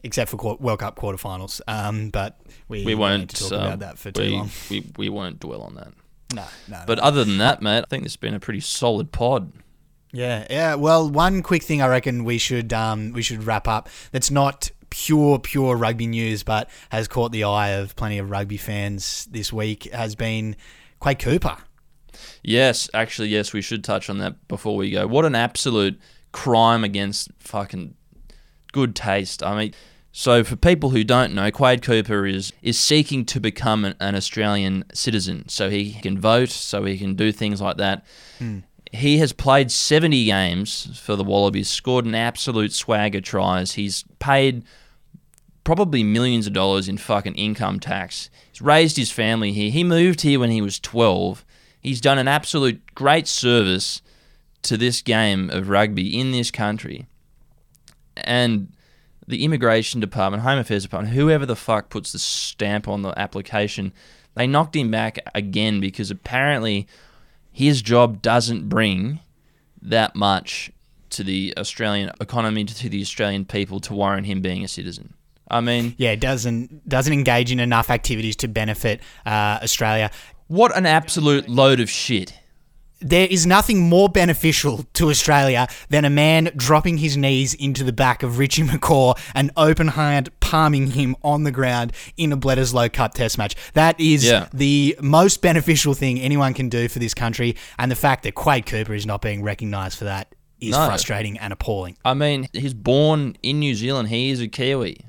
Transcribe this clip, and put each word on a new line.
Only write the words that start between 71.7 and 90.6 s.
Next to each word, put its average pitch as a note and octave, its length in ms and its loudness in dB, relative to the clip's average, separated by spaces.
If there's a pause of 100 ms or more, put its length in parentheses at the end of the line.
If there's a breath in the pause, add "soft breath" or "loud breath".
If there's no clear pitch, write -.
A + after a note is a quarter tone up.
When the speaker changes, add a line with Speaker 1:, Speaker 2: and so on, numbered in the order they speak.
Speaker 2:
economy, G#2+ 440 -2
to A2 240 -8
the G2+ 120 -4
Australian G2 440 -4
people, G2 360 -4
to - 140 -10
warrant G2 320 0
him G2 140 -4
being F#2 240 -4
a F#2+ 40 -10
citizen. - 460 -12 (360)
I A#2 100 0
mean, A#2+ 380 -2
Speaker 1:
Yeah, A#2 160 0
doesn't, B2 720 -4
doesn't C3+ 240 2
engage B2 380 2
in B2+ 80 0
enough A#2+ 320 2
activities A2 460 -2
to - 120 -4
benefit, G#2+ 520 -2 (260 loud breath)
uh, G#2+ 360 0
Australia. A2 480 0 (360 loud breath)
Speaker 2:
What G#3 300 4
an F#3 100 2
absolute D#3 640 4
load C3 320 6
of A2 100 0
shit. - 440 -4 (680)
Speaker 1:
There F3 260 4
is F3 180 2
nothing G3 420 4
more F#3 220 8
beneficial D#3 840 2
to - 160 2
Australia C3+ 580 4 (220 loud breath)
than D3+ 160 4
a C#3+ 60 4
man D#3 440 4
dropping D3+ 440 4
his D3 180 0
knees C3+ 380 2
into C#3 280 -2
the B2+ 120 -2
back B2+ 280 2
of A#2+ 160 -2
Richie C3+ 240 2
McCaw C3+ 560 4 (160 loud breath)
and C#3 220 2
open D#3+ 320 4
hand C#3+ 400 0 (120)
palming D3 480 4